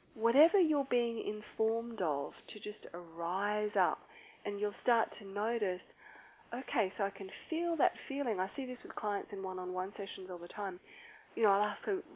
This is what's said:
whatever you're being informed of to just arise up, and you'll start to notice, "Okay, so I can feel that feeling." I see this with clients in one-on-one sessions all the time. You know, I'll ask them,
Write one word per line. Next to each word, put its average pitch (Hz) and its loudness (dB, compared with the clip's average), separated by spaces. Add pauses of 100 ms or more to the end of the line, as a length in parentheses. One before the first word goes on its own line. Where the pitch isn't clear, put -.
(140)
whatever 262 6
you're 302 4
being 240 0
informed 220 -2
of 147 0 (140)
to - -12
just - -10
arise 180 -2
up, 180 4 (380)
and 202 -4
you'll 202 0
start 233 2
to 202 -12
notice, 208 -2 (720)
"Okay, 240 0
so 214 0
I 202 0
can 190 -8 (200)
feel 339 0
that 302 4 (120)
feeling." 262 -2
I 190 0
see 269 -4
this 254 -8
with - -12
clients 202 -2
in 190 -4
one-on-one 185 -4
sessions 196 -8
all 180 -6
the 170 -10
time. 190 -6 (560)
You 233 2
know, 208 8
I'll 196 6
ask 208 -2
them, 196 0 (120)